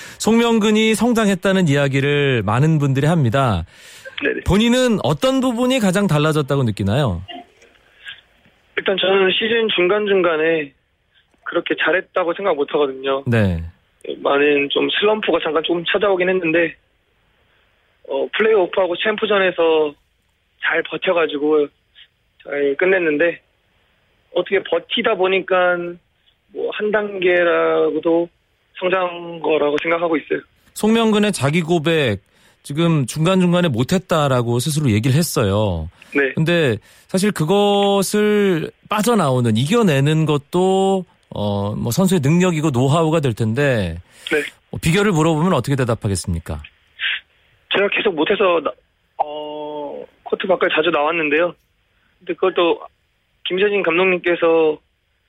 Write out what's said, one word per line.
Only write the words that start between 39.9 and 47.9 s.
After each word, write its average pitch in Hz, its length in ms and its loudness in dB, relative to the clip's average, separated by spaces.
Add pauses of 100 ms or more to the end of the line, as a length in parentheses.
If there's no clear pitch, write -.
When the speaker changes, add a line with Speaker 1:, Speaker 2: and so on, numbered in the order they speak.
Speaker 1:
것도, 190 800 0 (260)
어, 101 440 -4
뭐 120 160 -4
선수의 185 320 2
능력이고 160 480 2
노하우가 156 500 2
될 127 140 0
텐데, 110 640 -2 (320)
Speaker 2:
네. 151 80 0 (320)
Speaker 1:
뭐 - 100 -10
비결을 202 320 2
물어보면 160 420 2
어떻게 135 220 -2
대답하겠습니까? 95 840 -4 (1120)
Speaker 2:
제가 196 120 2
계속 190 260 -2